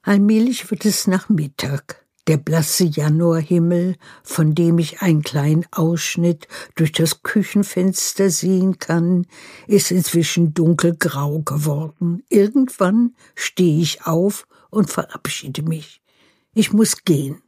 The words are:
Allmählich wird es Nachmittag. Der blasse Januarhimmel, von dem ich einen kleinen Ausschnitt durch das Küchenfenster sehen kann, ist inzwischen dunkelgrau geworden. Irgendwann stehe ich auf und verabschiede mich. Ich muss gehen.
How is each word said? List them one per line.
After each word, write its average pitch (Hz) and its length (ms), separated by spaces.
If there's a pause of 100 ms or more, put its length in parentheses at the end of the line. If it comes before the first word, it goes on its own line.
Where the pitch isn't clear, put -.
Allmählich 214 680
wird - 140
es 208 220
Nachmittag. 151 1000 (200)
Der 160 100
blasse 156 460
Januarhimmel, 170 1120 (260)
von 156 320
dem 170 260
ich 160 220
einen 160 200
kleinen 151 500
Ausschnitt 170 800 (260)
durch 156 160
das - 320
Küchenfenster 190 1040
sehen 185 500
kann, 175 480 (380)
ist 208 260
inzwischen 170 600
dunkelgrau 160 880
geworden. 151 880
Irgendwann 233 880 (180)
stehe 170 480
ich - 240
auf 170 400 (240)
und - 200
verabschiede - 760
mich. 160 380 (520)
Ich - 200
muss - 320
gehen. 143 420